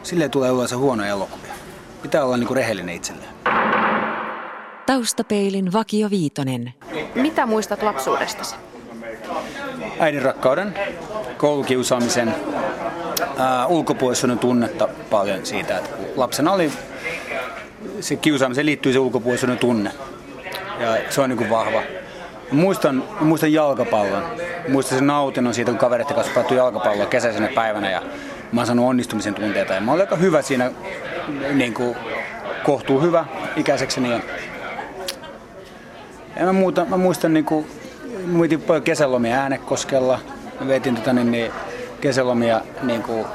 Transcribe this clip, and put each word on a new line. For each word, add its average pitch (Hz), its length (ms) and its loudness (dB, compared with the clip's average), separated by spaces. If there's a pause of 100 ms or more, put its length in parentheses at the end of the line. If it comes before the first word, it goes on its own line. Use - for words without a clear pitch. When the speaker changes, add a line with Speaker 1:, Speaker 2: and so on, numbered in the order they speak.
Speaker 1:
Silleen - 280 0
tulee 127 200 2
yleensä 123 260 0
huonoja 120 320 2
elokuvia. - 440 -6 (480)
Pitää 143 240 2
olla 123 120 2
niinku 120 160 0
rehellinen 101 420 0
itselleen. - 340 -10 (1600)
Speaker 2:
Taustapeilin 202 880 2
Vakio 214 360 2
Viitonen. 135 640 0 (420)
Speaker 3:
Mitä 294 300 2
muistat 214 380 0
lapsuudestasi? - 720 -2 (1400)
Speaker 1:
Äidin 147 220 2
rakkauden, 143 520 2 (640)
koulukiusaamisen, 123 960 2 (1040)
ää, 127 300 2
ulkopuolisuuden 127 720 2
tunnetta 117 480 2 (220)
paljon 98 360 0
siitä, 98 320 -2
että 87 120 -6
kun 95 260 -8
lapsena 135 360 2
oli, 175 200 2 (1300)
se 151 160 -2
kiusaamiseen 135 500 2
liittyy 143 280 2
se 127 60 6
ulkopuolisuuden 123 580 2
tunne. 110 340 2 (880)
Ja 113 180 2 (120)
se - 120 2
on 131 80 4
niinku 117 200 0
vahva. 110 320 2 (680)
Mä 143 100 6
muistan, 175 340 4
mä 139 300 -2
muistan 156 280 4
jalkapallon. 117 680 2 (400)
Mä 127 60 -6
muistan 135 280 2
sen 139 100 4
nautinnon 135 460 2
siitä, 117 180 2
kun 110 80 0
kavereiden 117 360 2
kanssa 110 180 0
pelattu 123 200 2
jalkapalloa 110 520 4
kesäisenä 110 500 2
päivänä 104 360 2
ja 87 100 0 (500)
mä 120 100 2
oon 120 40 2
saanut 120 220 4
onnistumisen 110 460 0
tunteita. 98 400 0
Ja 95 80 0
mä 117 100 0
olin 165 100 4
aika 196 140 2
hyvä 160 260 6
siinä 127 300 2 (840)
niinku 123 420 2 (680)
kohtuu 135 380 4
hyvä 165 240 4 (300)
ikäisekseni. 131 560 0
Ja, 113 80 0 (2250)
ja 165 60 0
mä 190 80 2
muuta, 180 320 4
mä 185 120 0
muistan 180 360 4
niinku, 156 340 2 (580)
mä 175 140 2
vietin 160 220 4
paljon 156 220 2
kesälomia 127 520 2
Äänekoskella. 131 840 0 (400)
Mä 131 80 -4
vietin 131 280 2
tota 127 180 0
niin, 120 180 4
niin 117 200 0 (500)
kesälomia 123 600 2 (220)
niinku 113 520 -2